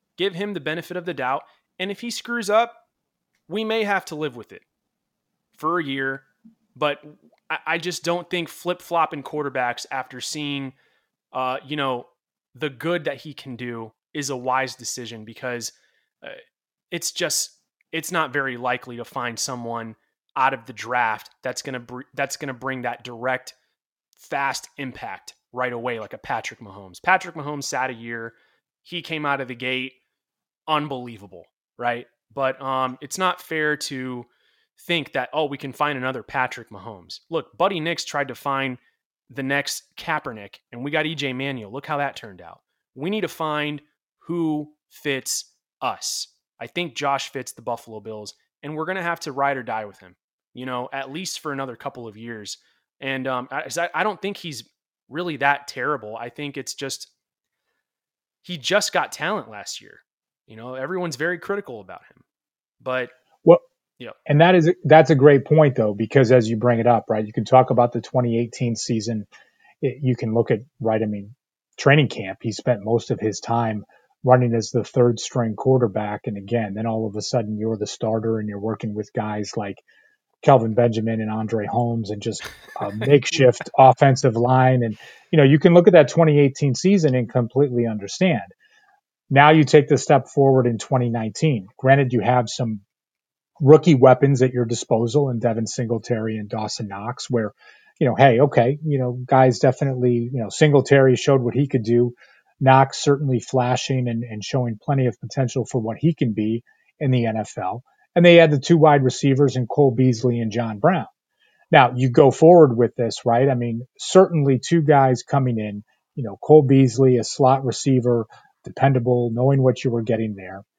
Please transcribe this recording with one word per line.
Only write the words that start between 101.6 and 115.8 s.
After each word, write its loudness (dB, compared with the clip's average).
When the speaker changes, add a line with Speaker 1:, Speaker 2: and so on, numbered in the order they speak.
Speaker 2:
could -2
do. 2
Knox 4
certainly 0
flashing -2
and, -4
and -10
showing -4
plenty -2
of -4
potential -4
for -4
what -6
he 0
can -2
be -2
in 0
the 2
N -2
F -8
L. -8
And 4
they 10
had 8
the 2
two 4
wide 6
receivers 2
in -2
Cole 2
Beasley 0
and -4
John -4
Brown. 2
Now, 6
you 0
go 8
forward 8
with 0
this, -4
right? 4
I 0
mean, -4
certainly 4
two 0
guys 4
coming -2
in, -8